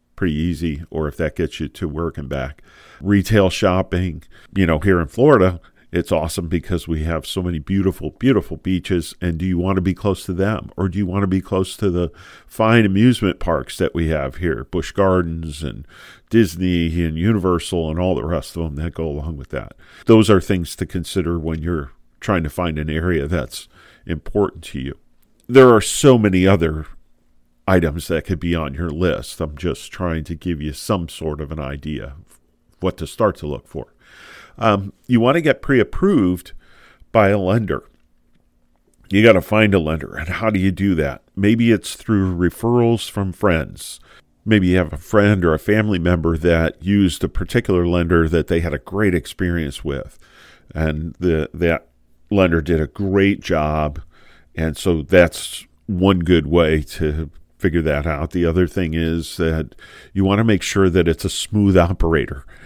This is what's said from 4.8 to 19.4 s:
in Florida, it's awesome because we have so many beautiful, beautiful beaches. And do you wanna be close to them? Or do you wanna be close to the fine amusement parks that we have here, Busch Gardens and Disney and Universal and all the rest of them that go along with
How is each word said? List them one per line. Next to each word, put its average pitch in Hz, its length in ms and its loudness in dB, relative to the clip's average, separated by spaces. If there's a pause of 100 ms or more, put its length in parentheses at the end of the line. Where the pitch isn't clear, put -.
in 78 60 -4
Florida, 104 520 4 (300)
it's 87 220 -2
awesome 82 380 -2
because 85 360 -4
we 78 200 -4
have 80 200 -4
so - 160 -6
many 87 180 -4
beautiful, 92 520 -2
beautiful 104 460 0
beaches. 90 640 -4
And 87 160 -2
do 85 80 -4
you 92 120 0
wanna 95 220 0
be 90 140 0
close 95 320 -4
to 95 80 -6
them? 95 420 -4
Or 95 140 -2
do 87 80 -8
you 101 80 -2
wanna 98 220 -2
be 92 120 0
close 92 380 -4
to 104 120 -2
the 87 220 -2 (340)
fine 113 400 4
amusement 104 540 2
parks 76 380 -4
that - 180 -2
we 82 140 -2
have 71 260 -4
here, 78 300 -4
Busch - 260 -6
Gardens 82 720 0
and 57 240 -10 (420)
Disney 90 580 2 (180)
and 78 120 -4
Universal 90 720 0
and 82 100 -4
all 90 160 0
the 58 100 -4
rest 82 320 -6
of 85 60 -4
them 78 200 -8
that 82 120 -8
go 80 120 -6
along 73 300 -8
with 67 140 -16